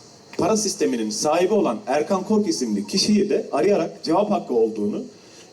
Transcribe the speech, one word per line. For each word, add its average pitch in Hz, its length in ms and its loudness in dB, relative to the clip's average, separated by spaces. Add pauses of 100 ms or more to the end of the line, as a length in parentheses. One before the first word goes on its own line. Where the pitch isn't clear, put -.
(380)
para 180 180 2
sisteminin 139 540 -2
sahibi 165 440 2
olan 139 320 0
Erkan 151 380 0
Kork 214 240 2
isimli 190 380 -2
kişiyi 202 440 2
de - 220 -2
arayarak 170 520 0
cevap 185 260 2
hakkı 170 240 -2
olduğunu, 107 500 0 (480)